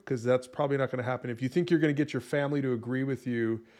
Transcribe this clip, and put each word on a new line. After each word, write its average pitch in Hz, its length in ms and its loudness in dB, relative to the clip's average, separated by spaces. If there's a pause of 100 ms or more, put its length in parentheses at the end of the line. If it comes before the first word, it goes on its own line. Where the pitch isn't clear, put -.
'cause 113 180 -2
that's 127 240 2
probably 139 300 0
not 131 120 0
gonna 127 140 -4
happen. 127 260 -4
If 117 120 -6
you 131 80 0
think 175 200 0
you're 165 100 6
gonna 151 140 4
get 143 200 0
your 123 80 -2
family 143 400 0
to 131 100 0
agree 123 320 -2
with 131 240 -4
you, 113 360 0 (160)